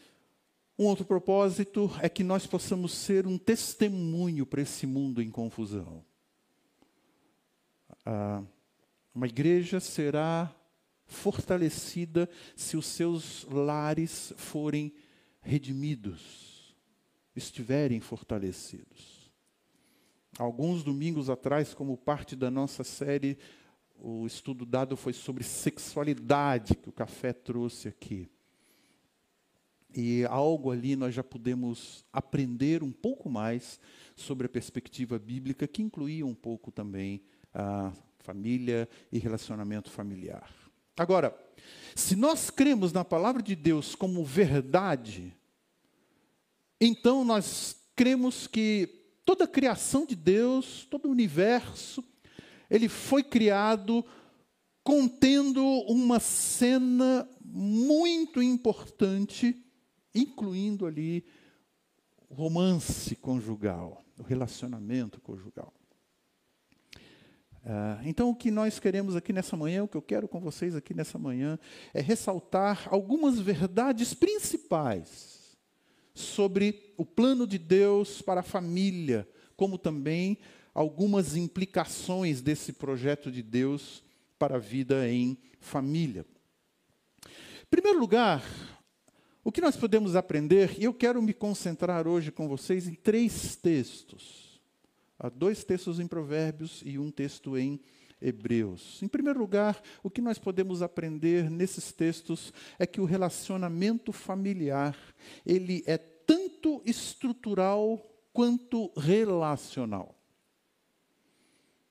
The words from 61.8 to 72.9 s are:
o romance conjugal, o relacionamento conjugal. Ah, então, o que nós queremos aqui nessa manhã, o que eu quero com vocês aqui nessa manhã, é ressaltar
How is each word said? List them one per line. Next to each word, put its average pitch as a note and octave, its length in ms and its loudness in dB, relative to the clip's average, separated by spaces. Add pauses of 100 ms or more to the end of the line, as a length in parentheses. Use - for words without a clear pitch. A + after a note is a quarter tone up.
o C#3+ 60 -20
romance D#3+ 800 0
conjugal, G#2 880 -4 (120)
o A#2+ 60 -18
relacionamento A#2+ 1000 -6
conjugal. - 540 -16 (1900)
Ah, G#2+ 380 -6
então, A#3+ 240 0
o A#3+ 80 0
que A#3+ 140 -2
nós G#3+ 280 0
queremos F#3+ 380 0
aqui E3+ 160 -4
nessa F#3 240 -4
manhã, E3+ 280 -2
o G3+ 40 -4
que - 80 -6
eu D3 60 -6
quero G#3+ 260 -4
com F3 100 -8
vocês E3+ 380 -4
aqui - 160 -8
nessa D#3+ 260 -6
manhã, C#3+ 400 -4 (360)
é - 80 -2
ressaltar G3 880 0